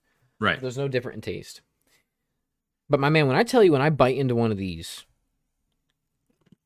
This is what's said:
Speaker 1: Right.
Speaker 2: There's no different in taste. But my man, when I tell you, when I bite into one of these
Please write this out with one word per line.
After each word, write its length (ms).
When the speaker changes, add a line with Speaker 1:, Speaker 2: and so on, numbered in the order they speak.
Speaker 1:
Right. 200
Speaker 2:
There's 180
no 120
different 280
in 40
taste. 400
But 100
my 100
man, 180
when 100
I 60
tell 200
you, 80
when 100
I 100
bite 260
into 180
one 160
of 60
these 480